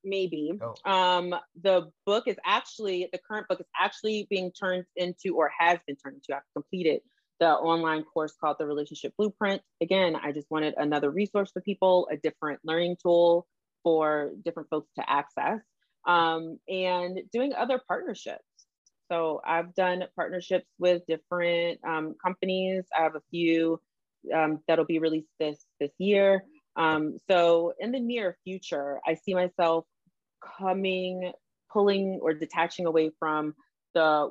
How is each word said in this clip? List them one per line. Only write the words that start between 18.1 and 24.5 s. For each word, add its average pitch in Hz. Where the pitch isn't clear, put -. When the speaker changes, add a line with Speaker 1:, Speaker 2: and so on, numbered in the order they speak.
Speaker 1:
So 165
I've 170
done 185
partnerships 180
with 175
different, 170
um, 160
companies. 185
I 165
have 156
a 151
few, 165
um, 156